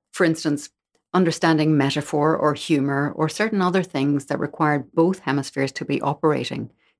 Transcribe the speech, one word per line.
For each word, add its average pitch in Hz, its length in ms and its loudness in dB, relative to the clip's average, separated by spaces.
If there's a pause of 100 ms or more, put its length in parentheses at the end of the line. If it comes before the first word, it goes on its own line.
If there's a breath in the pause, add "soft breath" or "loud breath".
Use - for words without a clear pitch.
(120)
For - 120 0
instance, 156 460 -2 (420)
understanding 160 640 2
metaphor 147 600 0
or 147 180 2
humor 143 640 0
or 156 120 0
certain 208 340 -2
other 180 200 2
things 143 440 -2
that - 140 -4
required 147 520 -2
both 180 280 2
hemispheres 135 520 -2
to - 120 -10
be 143 160 -2
operating 139 720 -2 (300)